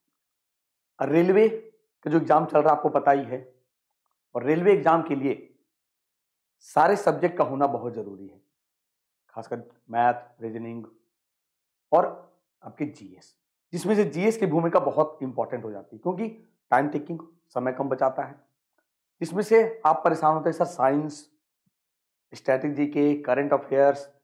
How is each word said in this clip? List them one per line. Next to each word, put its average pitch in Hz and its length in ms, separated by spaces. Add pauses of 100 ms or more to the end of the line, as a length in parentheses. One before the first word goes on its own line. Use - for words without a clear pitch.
(1000)
रेलवे 175 480 (540)
का 131 80
जो 160 60
एग्जाम 156 280
चल 156 140
रहा 151 120
है, 147 60
आपको 151 120
पता 147 220
ही 139 120
है, 127 320 (800)
और 120 80
रेलवे 170 300
एग्जाम 160 280
के 139 140
लिए 135 440 (1000)
सारे 170 360
सब्जेक्ट 170 420
का 156 60
होना 135 240
बहुत 120 260
जरूरी 98 340
है, - 140 (880)
खासकर 113 340 (260)
मैथ, 120 520
रीजनिंग 113 440 (1040)
और - 420 (300)
आपके 143 220
जीएस, - 520 (360)
जिसमें 180 220
से 202 100
जीएस 185 320
की 196 80
भूमिका 170 340
बहुत 147 420
important 120 420
हो 110 80
जाती 98 240
है, 110 40
क्योंकि 185 300 (400)
time 135 180
ticking, 160 320 (280)
समय 127 240
कम 135 180
बचाता 135 340
है। 131 120 (840)
जिसमें 175 240
से 226 420
आप 156 180
परेशान 156 300
होते 160 160
हैं, 160 80
"सर, 170 80
साइंस, 147 680 (1000)
स्टैटिक 135 400
जीके, 147 480
करंट 143 320
अफेयर्स, 139 600 (100)